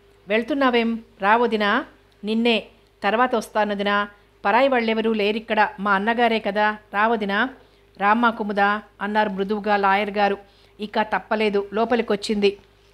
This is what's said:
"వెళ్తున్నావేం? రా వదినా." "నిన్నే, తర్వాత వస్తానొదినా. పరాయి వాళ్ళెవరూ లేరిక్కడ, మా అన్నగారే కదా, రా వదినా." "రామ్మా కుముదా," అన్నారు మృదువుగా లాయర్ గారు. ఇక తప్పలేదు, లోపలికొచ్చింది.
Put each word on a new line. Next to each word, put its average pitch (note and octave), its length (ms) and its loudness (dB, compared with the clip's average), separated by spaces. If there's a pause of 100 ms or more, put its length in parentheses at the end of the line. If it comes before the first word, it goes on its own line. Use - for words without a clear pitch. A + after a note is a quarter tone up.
(280)
"వెళ్తున్నావేం? A#3 720 0 (220)
రా G#3 160 4
వదినా." A3+ 480 0 (380)
"నిన్నే, A3 420 0 (380)
తర్వాత A#3+ 320 0
వస్తానొదినా. G#3 720 -2 (380)
పరాయి A3+ 220 4
వాళ్ళెవరూ A3+ 460 0
లేరిక్కడ, G#3+ 560 0 (100)
మా G3+ 140 0
అన్నగారే A3+ 460 2
కదా, G#3+ 380 -2 (160)
రా G#3 140 2
వదినా." G#3+ 420 -2 (480)
"రామ్మా A3+ 320 2
కుముదా," G#3 520 -2 (200)
అన్నారు G#3+ 280 0
మృదువుగా G3+ 480 -2
లాయర్ G3+ 320 2
గారు. G3+ 280 0 (420)
ఇక G#3+ 220 -2
తప్పలేదు, G#3 720 -2
లోపలికొచ్చింది. G3+ 840 0 (360)